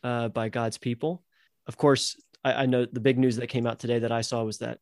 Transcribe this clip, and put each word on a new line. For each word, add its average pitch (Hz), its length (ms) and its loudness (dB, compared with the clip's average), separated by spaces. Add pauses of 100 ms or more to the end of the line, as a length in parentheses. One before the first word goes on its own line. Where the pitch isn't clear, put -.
uh, 120 260 -2
by 113 200 -2
God's 113 280 -4
people. 151 460 -4 (420)
Of - 120 -12
course, - 380 4 (280)
I, 131 100 2
I 135 140 0
know 123 180 2
the 120 140 -8
big 123 180 4
news 127 200 4
that 120 100 -6
came 117 180 -2
out 113 140 -4
today 120 180 -2
that 113 140 -2
I 117 100 0
saw 113 220 -4
was 110 160 -6
that 117 220 -8